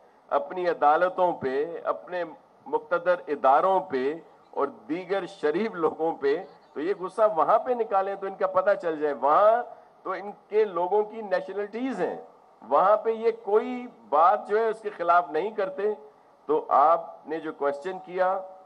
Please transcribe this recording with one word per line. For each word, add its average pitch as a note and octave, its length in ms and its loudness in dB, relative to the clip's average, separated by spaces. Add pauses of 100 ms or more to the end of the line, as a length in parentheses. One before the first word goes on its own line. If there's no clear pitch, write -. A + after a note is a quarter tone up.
(320)
अपनी F3+ 340 -2
अदालतों E3+ 680 2
पे, C#3+ 460 -4
अपने F3 440 -6 (440)
मुक्तदर F3 640 -2
इदारों D3+ 520 4
पे C#3+ 420 -4 (340)
और C#3+ 100 0
दीगर E3+ 580 -6
शरीफ F3+ 480 -2
लोगों D#3 400 -2
पे, C#3+ 340 -2 (280)
तो C3 60 -6
ये F#3 120 -2
गुस्सा F#3 320 0
वहाँ F3 340 4
पे B3 160 -2
निकालें G3 420 -2
तो F#3+ 100 -8
इनका F#3+ 200 -2
पता F#3+ 280 2
चल D#3+ 240 -4
जाए। D3 140 0
वहाँ G3 640 4 (260)
तो F3+ 120 -6
इनके G3+ 500 -2
लोगों F#3 380 0
की A3 180 -10
nationalities G#3 800 -4
हैं, G#2 280 -4 (360)
वहाँ E3+ 340 4
पे A3+ 160 -2
ये A3+ 180 0
कोई B3 560 -2
बात - 600 2
जो G#3 100 0
है A3+ 120 2
उसके G#3 200 -6
खिलाफ F3 420 2
नहीं F3 200 -2
करते। G3+ 460 -4 (500)
तो D3+ 240 0
आपने D#3 680 2
जो D3+ 140 -6
question C#3+ 440 -4
किया F#3 460 -2 (220)